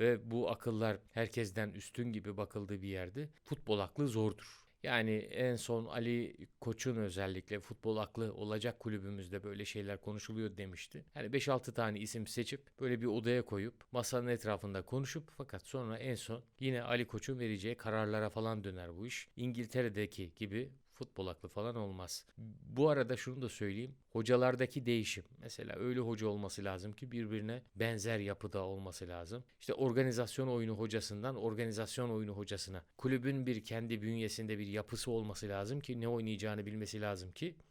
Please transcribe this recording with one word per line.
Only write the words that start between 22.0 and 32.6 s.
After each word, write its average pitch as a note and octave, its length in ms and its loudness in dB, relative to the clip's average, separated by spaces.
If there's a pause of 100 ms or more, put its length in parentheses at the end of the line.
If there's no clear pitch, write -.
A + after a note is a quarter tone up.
Bu C3 260 6
arada B2+ 280 4
şunu B2+ 260 -4
da A#2 60 0
söyleyeyim. G#2+ 460 -2 (180)
Hocalardaki B2 760 6
değişim. A2+ 380 2 (140)
Mesela - 380 -8
öyle B2 240 0
hoca A2 260 2
olması G2+ 380 0
lazım F#2+ 280 -2
ki B2 200 -10
birbirine A2+ 500 -2 (140)
benzer A2+ 420 2
yapıda G2 460 -2
olması F#2+ 440 -6
lazım. F2 360 -8 (160)
İşte - 140 -2
organizasyon B2+ 720 4
oyunu A2+ 260 2
hocasından G#2+ 640 -2
organizasyon A2+ 720 0
oyunu A2 220 0
hocasına. G2 520 -6 (120)